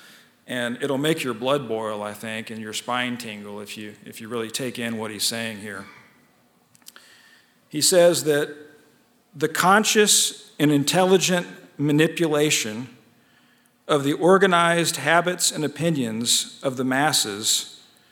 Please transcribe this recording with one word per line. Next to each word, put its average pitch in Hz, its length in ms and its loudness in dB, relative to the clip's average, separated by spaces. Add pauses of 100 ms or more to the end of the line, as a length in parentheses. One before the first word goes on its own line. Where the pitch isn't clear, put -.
(460)
And 120 360 -6
it'll 139 140 -2
make 156 260 0
your 123 120 -4
blood 131 340 -2
boil, 110 340 -4
I 104 120 -8
think, 110 360 -10
and 110 80 -12
your 107 140 -10
spine 123 460 -4
tingle 104 420 -12
if 101 160 -14
you, 107 180 -14 (100)
if 117 160 -16
you 113 80 -14
really 113 220 -6
take 123 280 -8
in 117 180 -6
what 110 140 -6
he's 101 140 -8
saying 113 340 -4
here. 101 260 -12 (1800)
He 151 140 -6
says 175 420 4
that 147 320 0 (800)
the 151 140 -2
conscious 208 1080 2
and 147 140 4
intelligent 175 720 2 (300)
manipulation 147 1120 2 (1000)
of 143 180 0
the 147 100 0
organized 170 800 4
habits 170 560 2
and 151 120 -4
opinions 127 1000 -2
of 131 140 -2
the 131 80 -4
masses 127 960 -2 (300)